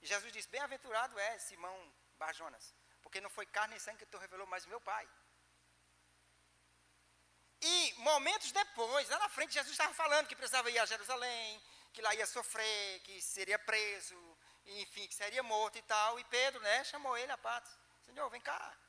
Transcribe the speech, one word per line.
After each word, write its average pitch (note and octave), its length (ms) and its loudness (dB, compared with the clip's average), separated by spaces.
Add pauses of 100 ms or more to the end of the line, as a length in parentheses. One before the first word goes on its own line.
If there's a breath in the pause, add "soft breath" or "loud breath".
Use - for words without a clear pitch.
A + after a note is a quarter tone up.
E - 100 -14
Jesus G#3 200 -2
disse, A3 160 -10
"Bem-aventurado B3+ 680 -4
é G#3+ 200 -2
Simão F#3 380 -10 (420)
Barjonas, D#3 560 -8 (280 soft breath)
porque F#3+ 180 -8
não G3 100 -10
foi G#3 160 -8
carne G#3+ 300 -2
e G3 40 -12
sangue G#3+ 200 -10
que G#3+ 60 -18
te - 100 -16
revelou, F#3+ 320 -12
mas F3+ 180 -6
meu G#3+ 140 -8
Pai." G#3 280 -6 (2500)
E E4 360 4
momentos D4 520 4
depois, C4+ 580 2
lá C#4 120 2
na G#4 80 2
frente, D4 260 -2
Jesus C#4+ 180 0
estava D#4 220 2
falando D4+ 320 6
que - 80 -8
precisava B3 360 2
ir A#3+ 100 4
a G#3+ 60 6
Jerusalém, A3+ 760 -4 (300 loud breath)
que A3+ 100 -10
lá A3 120 6
ia A3 120 2
sofrer, G#3+ 760 -2
que F#3+ 200 -10
seria G3 360 2
preso, G#3 600 -2 (440 loud breath)
enfim, G3+ 420 -10
que - 80 -10
seria G#3 280 -2
morto G#3+ 360 0
e A3+ 40 -12
tal. A3 360 4
E B3 60 -10
Pedro, B3+ 380 2
né, G#3+ 220 4
chamou C4+ 320 -2
ele B3+ 140 -2
à B3+ 80 -4
parte. A#3+ 320 -4 (360)
"Senhor, C4 220 -4
vem A#3 120 -8
cá." C#4+ 360 -6 (120)